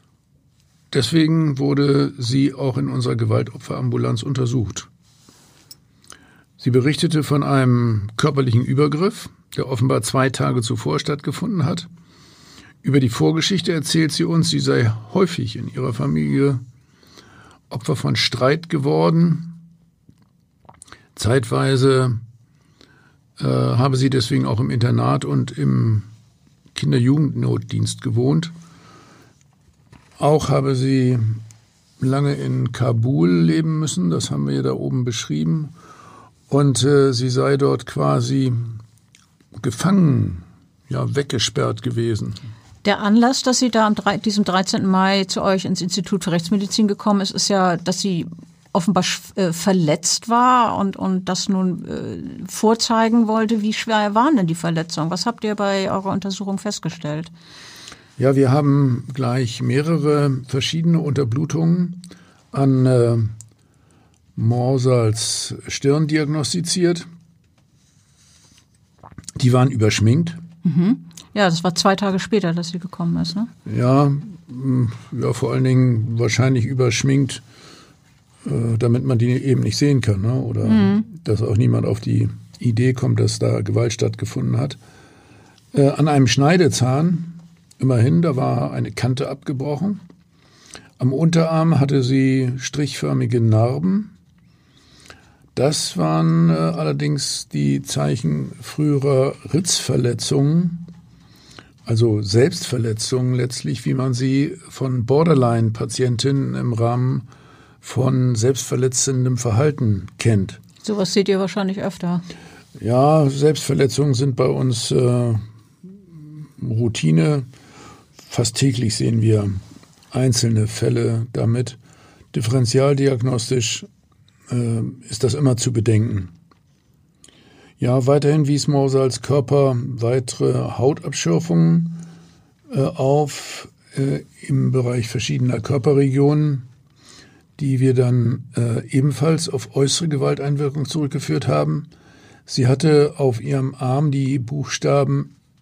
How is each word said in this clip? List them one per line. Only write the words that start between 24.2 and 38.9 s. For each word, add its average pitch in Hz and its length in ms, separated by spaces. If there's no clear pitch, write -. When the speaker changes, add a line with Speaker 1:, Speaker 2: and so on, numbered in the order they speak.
Speaker 1:
auch 123 140
im 139 100
Internat 123 540
und 135 340
im 120 440
Kinderjugendnotdienst 120 1300
gewohnt. 131 500
Auch 147 300
habe 139 260
sie 127 440
lange 139 340
in 127 380
Kabul 123 580
leben 160 480
müssen, 170 320
das 135 200
haben 143 160
wir 139 160
da 131 100
oben 131 320
beschrieben. 151 640
Und, 139 360
äh, 139 280
sie 123 180
sei 135 260
dort 135 300
quasi 135 640